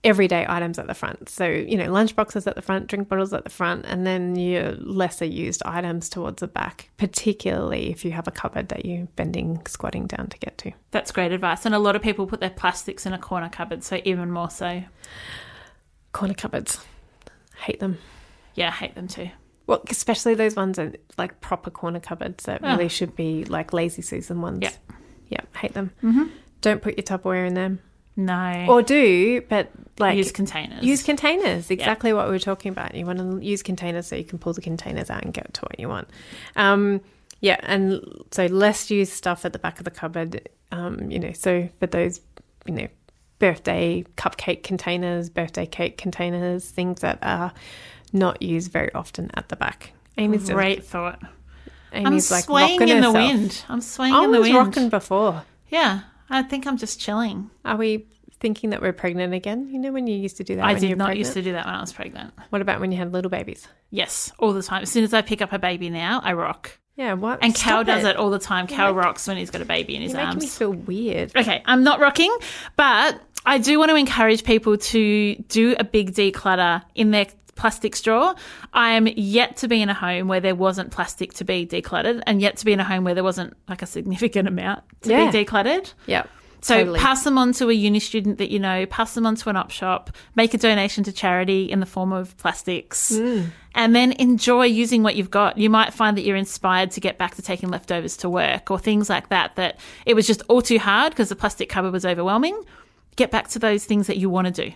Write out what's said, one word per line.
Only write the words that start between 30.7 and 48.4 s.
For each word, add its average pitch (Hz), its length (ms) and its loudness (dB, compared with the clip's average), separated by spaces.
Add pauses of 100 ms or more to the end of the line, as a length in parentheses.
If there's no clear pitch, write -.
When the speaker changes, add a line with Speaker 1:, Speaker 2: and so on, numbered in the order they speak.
Speaker 1:
use 262 200 2
containers. 294 680 0
Speaker 2:
Yeah. 190 60 2
Speaker 1:
Exactly 220 380 0
what 208 140 2
we 202 40 -2
were 190 80 -2
talking 196 320 -6
about. - 240 -10
You 170 100 -8
wanna 185 360 -4
use 202 200 -4
containers 175 460 -6
so - 80 -10
you - 80 -8
can 165 160 -12
pull 170 140 -6
the 175 80 -8
containers - 480 -8
out - 140 -8
and - 100 -10
get - 220 -12
to - 60 -10
what - 180 -12
you - 100 -10
want. - 180 -10 (480)
Um, 202 460 4 (400)
yeah, 196 220 4
and 190 380 0 (300)
so 185 140 0
less 196 440 2
use 196 220 0
stuff - 340 -4
at 175 80 -4
the - 60 -12
back - 200 -8
of 180 60 -14
the 175 60 -8
cupboard. 165 580 -8 (220)
Um, 175 400 -8
you - 80 -4
know, 170 140 -6
so 175 340 0 (120)
for 185 80 0
those, 175 340 -2 (440)
you 180 80 -6
know, - 140 -6 (500)
birthday 175 680 0 (120)
cupcake - 480 -4
containers, 175 640 -4
birthday 165 380 -6
cake 175 300 -6
containers, 180 760 -4
things 180 300 -4
that - 200 -2
are 175 320 -4 (600)
not 190 280 2